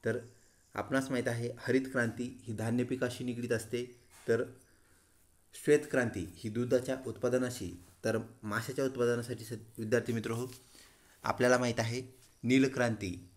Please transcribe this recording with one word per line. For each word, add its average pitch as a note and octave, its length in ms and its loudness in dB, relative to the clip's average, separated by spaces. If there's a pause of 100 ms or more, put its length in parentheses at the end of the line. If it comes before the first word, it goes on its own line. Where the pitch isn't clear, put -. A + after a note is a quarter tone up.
तर A2+ 140 0 (560)
आपणास C3 360 -2
माहीत B2 180 0
आहे A#2 300 -2
हरित B2+ 220 2
क्रांती B2 640 -2
ही A2+ 120 -8
धान्य A#2 300 0
पिकाशी B2+ 400 -4
निगडीत A#2+ 260 -4
असते, A#2 340 -2 (440)
तर A#2 160 4 (1200)
श्वेत D3 140 6 (120)
क्रांती G#2+ 460 0
ही A2+ 140 -8
दुधाच्या B2 460 2 (100)
उत्पादनाशी, A#2+ 800 -2 (200)
तर A2 140 2 (240)
माशाच्या A2 420 -2
उत्पादनासाठी A#2+ 600 0
स-, - 80 -10 (260)
विद्यार्थी A2+ 340 2
मित्र A2 180 -2
हो, A#2+ 160 -2 (760)
आपल्याला B2 360 6
माहीत A#2+ 220 0
आहे A#2 220 -2 (400)
नीलक्रांती A#2+ 920 2